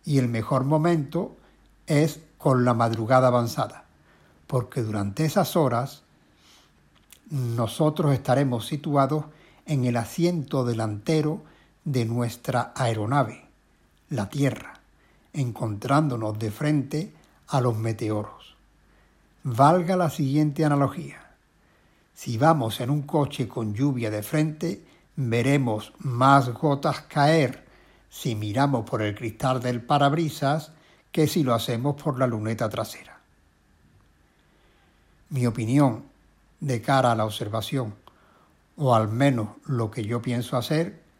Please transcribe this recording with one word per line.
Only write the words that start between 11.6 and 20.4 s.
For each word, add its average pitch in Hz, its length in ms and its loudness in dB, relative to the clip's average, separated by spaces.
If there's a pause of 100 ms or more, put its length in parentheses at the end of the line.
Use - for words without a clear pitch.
de 127 220 0
nuestra 120 680 -4
aeronave, 113 720 -2 (640)
la 107 220 -4
Tierra, 139 480 -2 (600)
encontrándonos 117 1000 -2
de 107 120 -4
frente 151 640 -2 (340)
a 139 120 0
los 120 160 0
meteoros. 110 800 -6 (880)
Valga 160 520 4
la 175 140 2
siguiente 151 540 0